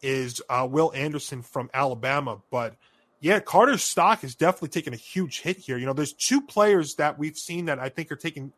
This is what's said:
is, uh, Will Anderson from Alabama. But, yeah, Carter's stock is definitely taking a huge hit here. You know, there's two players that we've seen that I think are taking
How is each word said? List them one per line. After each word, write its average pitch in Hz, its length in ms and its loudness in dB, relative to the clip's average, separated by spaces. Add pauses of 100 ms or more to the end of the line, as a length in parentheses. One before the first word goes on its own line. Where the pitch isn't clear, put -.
is, 131 480 -4
uh, 127 200 0
Will 156 260 2
Anderson 139 480 -6
from 131 320 -6
Alabama. 131 680 -2 (100)
But, 117 260 -4 (440)
yeah, 190 180 2
Carter's 220 460 4
stock 190 400 2
is 127 100 -10
definitely 165 360 0
taking 147 240 -4
a - 20 -10
huge - 460 -6
hit 185 160 -4
here. 131 180 -6
You 123 80 -4
know, 135 80 -2
there's 147 220 -2
two - 260 2
players 202 540 4
that 147 240 0
we've 151 180 -4
seen 170 300 -6
that 143 120 0
I 131 120 -4
think 160 200 -10
are 143 60 -6
taking 139 420 -8